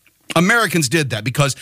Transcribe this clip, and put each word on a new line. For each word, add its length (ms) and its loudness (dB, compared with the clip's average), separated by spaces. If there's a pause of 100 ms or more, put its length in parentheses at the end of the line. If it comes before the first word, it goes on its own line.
(360)
Americans 520 2
did 220 0
that 140 -6
because 380 -2